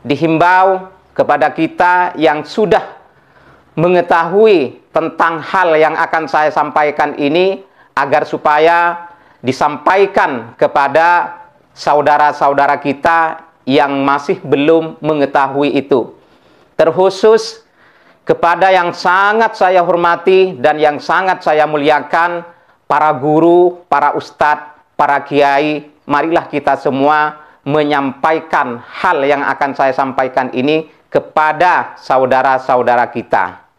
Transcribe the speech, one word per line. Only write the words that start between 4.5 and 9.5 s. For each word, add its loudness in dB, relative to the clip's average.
tentang -2
hal 0
yang 2
akan -2
saya 0
sampaikan -2
ini, 0
agar 0
supaya 0
disampaikan -2